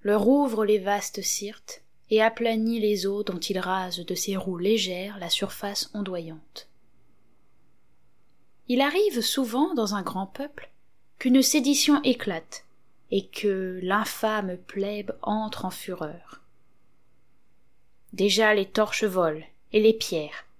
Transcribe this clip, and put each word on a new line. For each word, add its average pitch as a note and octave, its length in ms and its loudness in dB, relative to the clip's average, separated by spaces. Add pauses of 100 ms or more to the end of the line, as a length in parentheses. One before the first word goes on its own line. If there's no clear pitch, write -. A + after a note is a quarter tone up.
leur G#3 260 4
ouvre B3 380 4
les G#3 140 4
vastes G3+ 420 -2
syrtes - 640 -8 (260)
et G#3+ 120 6
aplanit A3+ 580 2
les G#3 260 0
eaux G3+ 180 -2
dont F3+ 160 -4
il F#3 200 -4
rase F#3 400 -4
de F3+ 160 -6
ses F#3+ 200 -4
roues F#3 220 -4
légères F#3+ 640 0
la F3 100 -10
surface - 640 -4
ondoyante. F3 760 -10 (2000)
Il B3 140 2
arrive D4+ 400 2
souvent C4 520 0
dans G#3 220 0
un G3 60 -4
grand G3 260 -6
peuple - 440 -12 (480)
qu'une C4 240 6
sédition C#4+ 600 4
éclate G#3+ 640 -2 (460)
et G3 160 -2
que F#3+ 560 -4
l'infâme G3+ 760 -2
plèbe G3+ 640 -6
entre G#3+ 440 -4
en F#3 60 -4
fureur. F3 720 -10 (1700)
Déjà G3+ 400 4
les G3 120 2
torches G#3+ 400 0
volent E3+ 400 0 (260)
et G#3+ 80 4
les A3 140 8
pierres. D#3+ 520 -6 (140)